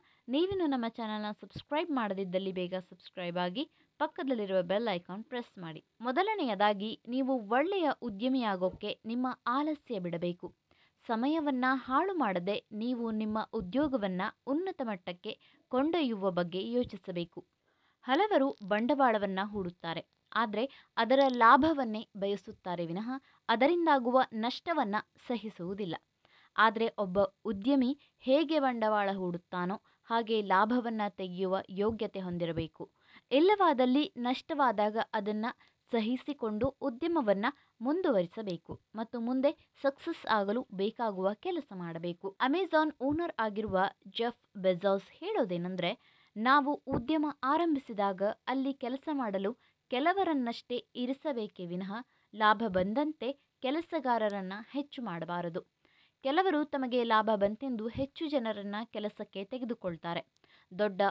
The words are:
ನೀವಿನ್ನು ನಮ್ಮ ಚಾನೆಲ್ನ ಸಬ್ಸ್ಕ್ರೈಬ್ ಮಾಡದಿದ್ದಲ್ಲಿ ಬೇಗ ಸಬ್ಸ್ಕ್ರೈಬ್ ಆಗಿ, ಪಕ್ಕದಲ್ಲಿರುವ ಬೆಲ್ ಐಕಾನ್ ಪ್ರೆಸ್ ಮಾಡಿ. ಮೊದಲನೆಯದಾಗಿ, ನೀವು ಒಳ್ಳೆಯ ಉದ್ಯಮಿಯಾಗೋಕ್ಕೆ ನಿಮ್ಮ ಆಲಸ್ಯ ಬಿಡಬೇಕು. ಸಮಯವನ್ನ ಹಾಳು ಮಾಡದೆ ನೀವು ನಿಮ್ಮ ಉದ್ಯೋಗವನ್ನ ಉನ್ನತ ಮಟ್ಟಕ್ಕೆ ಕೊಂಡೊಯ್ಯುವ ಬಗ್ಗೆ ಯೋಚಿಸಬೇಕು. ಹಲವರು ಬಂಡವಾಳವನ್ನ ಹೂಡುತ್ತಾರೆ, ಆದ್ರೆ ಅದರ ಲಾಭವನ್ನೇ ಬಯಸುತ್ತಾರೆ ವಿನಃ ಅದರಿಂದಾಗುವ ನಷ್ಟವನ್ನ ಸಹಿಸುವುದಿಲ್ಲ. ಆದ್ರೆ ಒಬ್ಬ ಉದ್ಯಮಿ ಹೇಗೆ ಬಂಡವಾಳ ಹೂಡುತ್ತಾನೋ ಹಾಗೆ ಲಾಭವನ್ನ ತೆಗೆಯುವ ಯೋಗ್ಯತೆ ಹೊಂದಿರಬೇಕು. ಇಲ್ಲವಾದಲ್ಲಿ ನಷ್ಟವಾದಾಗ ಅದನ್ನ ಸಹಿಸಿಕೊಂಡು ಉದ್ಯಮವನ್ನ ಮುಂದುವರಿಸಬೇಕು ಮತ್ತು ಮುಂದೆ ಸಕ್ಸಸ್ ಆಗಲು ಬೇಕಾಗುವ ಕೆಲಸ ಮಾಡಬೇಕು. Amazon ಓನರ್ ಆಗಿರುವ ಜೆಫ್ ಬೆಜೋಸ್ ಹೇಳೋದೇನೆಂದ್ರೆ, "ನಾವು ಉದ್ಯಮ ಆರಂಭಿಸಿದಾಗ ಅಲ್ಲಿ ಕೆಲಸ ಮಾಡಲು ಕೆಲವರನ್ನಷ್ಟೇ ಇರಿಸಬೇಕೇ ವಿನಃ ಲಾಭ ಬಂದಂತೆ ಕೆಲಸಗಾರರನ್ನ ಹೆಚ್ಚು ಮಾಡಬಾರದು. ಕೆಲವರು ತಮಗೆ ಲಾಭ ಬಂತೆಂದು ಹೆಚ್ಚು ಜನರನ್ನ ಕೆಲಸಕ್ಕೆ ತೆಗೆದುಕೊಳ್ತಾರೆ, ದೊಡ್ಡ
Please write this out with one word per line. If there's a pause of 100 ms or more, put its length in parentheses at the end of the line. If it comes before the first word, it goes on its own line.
(280)
ನೀವಿನ್ನು
ನಮ್ಮ
ಚಾನೆಲ್ನ
ಸಬ್ಸ್ಕ್ರೈಬ್
ಮಾಡದಿದ್ದಲ್ಲಿ
ಬೇಗ
ಸಬ್ಸ್ಕ್ರೈಬ್
ಆಗಿ, (260)
ಪಕ್ಕದಲ್ಲಿರುವ
ಬೆಲ್
ಐಕಾನ್
ಪ್ರೆಸ್
ಮಾಡಿ. (160)
ಮೊದಲನೆಯದಾಗಿ,
ನೀವು
ಒಳ್ಳೆಯ (120)
ಉದ್ಯಮಿಯಾಗೋಕ್ಕೆ
ನಿಮ್ಮ (200)
ಆಲಸ್ಯ
ಬಿಡಬೇಕು. (520)
ಸಮಯವನ್ನ
ಹಾಳು
ಮಾಡದೆ
ನೀವು
ನಿಮ್ಮ
ಉದ್ಯೋಗವನ್ನ (240)
ಉನ್ನತ
ಮಟ್ಟಕ್ಕೆ (280)
ಕೊಂಡೊಯ್ಯುವ
ಬಗ್ಗೆ
ಯೋಚಿಸಬೇಕು. (560)
ಹಲವರು
ಬಂಡವಾಳವನ್ನ
ಹೂಡುತ್ತಾರೆ, (280)
ಆದ್ರೆ
ಅದರ
ಲಾಭವನ್ನೇ
ಬಯಸುತ್ತಾರೆ
ವಿನಃ (380)
ಅದರಿಂದಾಗುವ (120)
ನಷ್ಟವನ್ನ (320)
ಸಹಿಸುವುದಿಲ್ಲ. (640)
ಆದ್ರೆ
ಒಬ್ಬ (260)
ಉದ್ಯಮಿ (200)
ಹೇಗೆ
ಬಂಡವಾಳ
ಹೂಡುತ್ತಾನೋ (220)
ಹಾಗೆ
ಲಾಭವನ್ನ
ತೆಗೆಯುವ (120)
ಯೋಗ್ಯತೆ
ಹೊಂದಿರಬೇಕು. (400)
ಇಲ್ಲವಾದಲ್ಲಿ
ನಷ್ಟವಾದಾಗ (160)
ಅದನ್ನ (460)
ಸಹಿಸಿಕೊಂಡು
ಉದ್ಯಮವನ್ನ (360)
ಮುಂದುವರಿಸಬೇಕು (140)
ಮತ್ತು
ಮುಂದೆ (300)
ಸಕ್ಸಸ್
ಆಗಲು
ಬೇಕಾಗುವ
ಕೆಲಸ
ಮಾಡಬೇಕು. (120)
Amazon
ಓನರ್
ಆಗಿರುವ (280)
ಜೆಫ್
ಬೆಜೋಸ್
ಹೇಳೋದೇನೆಂದ್ರೆ, (380)
"ನಾವು
ಉದ್ಯಮ (180)
ಆರಂಭಿಸಿದಾಗ (260)
ಅಲ್ಲಿ
ಕೆಲಸ
ಮಾಡಲು (300)
ಕೆಲವರನ್ನಷ್ಟೇ (100)
ಇರಿಸಬೇಕೇ
ವಿನಃ (420)
ಲಾಭ
ಬಂದಂತೆ (300)
ಕೆಲಸಗಾರರನ್ನ (180)
ಹೆಚ್ಚು
ಮಾಡಬಾರದು. (640)
ಕೆಲವರು
ತಮಗೆ
ಲಾಭ
ಬಂತೆಂದು
ಹೆಚ್ಚು
ಜನರನ್ನ (100)
ಕೆಲಸಕ್ಕೆ
ತೆಗೆದುಕೊಳ್ತಾರೆ, (540)
ದೊಡ್ಡ